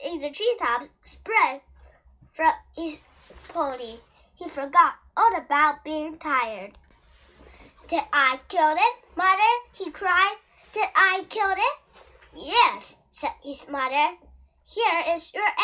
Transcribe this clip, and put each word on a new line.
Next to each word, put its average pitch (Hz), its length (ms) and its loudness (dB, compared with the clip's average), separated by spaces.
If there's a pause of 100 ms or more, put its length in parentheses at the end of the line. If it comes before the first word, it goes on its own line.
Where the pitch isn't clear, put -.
in 320 160 -6
the 285 100 -6
Treetops 294 580 -2 (160)
sprang 330 560 -2 (720)
from 320 200 2 (220)
his 311 240 -8 (500)
pony. 254 500 -6 (360)
He 339 140 -14
forgot 285 460 2 (220)
all 440 200 4
about 294 480 0
being 311 340 -8
tired. 226 600 -4 (1080)
"Did 330 240 -2
I 269 360 2
kill 311 300 2
it, 466 380 0
Mother?" 381 360 4 (200)
he 359 180 -10
cried. 381 460 0 (360)
"Did 427 220 -2
I 381 340 2
kill 403 220 -2
it?" 440 280 -2 (540)
"Yes," 370 640 0 (140)
said - 320 -8
his 277 260 -14
mother. 285 500 0 (460)
"Here 381 440 0
is 339 260 -4
your 415 160 0 (140)